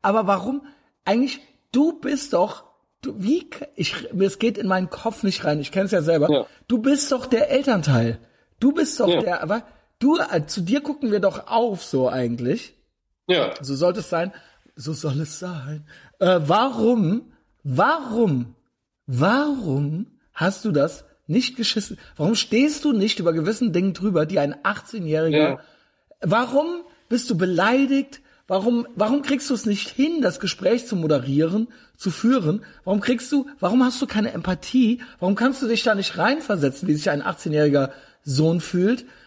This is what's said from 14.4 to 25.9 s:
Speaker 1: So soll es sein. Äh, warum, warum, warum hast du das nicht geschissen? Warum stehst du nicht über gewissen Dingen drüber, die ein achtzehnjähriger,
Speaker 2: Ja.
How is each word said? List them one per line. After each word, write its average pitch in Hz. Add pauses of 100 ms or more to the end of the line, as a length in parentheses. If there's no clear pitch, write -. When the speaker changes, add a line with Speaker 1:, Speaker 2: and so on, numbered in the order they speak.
Speaker 1:
So 147
soll 147
es -
sein. 151 (320)
Äh, 180
warum, 226 (300)
warum, 208 (520)
warum 170 (260)
hast 190
du 214
das 143 (220)
nicht 214
geschissen? 220 (180)
Warum 196
stehst 294
du 294
nicht 214
über 170
gewissen 185
Dingen 180
drüber, 175
die 180
ein 143
achtzehnjähriger, 160
Speaker 2:
Ja. 139 (600)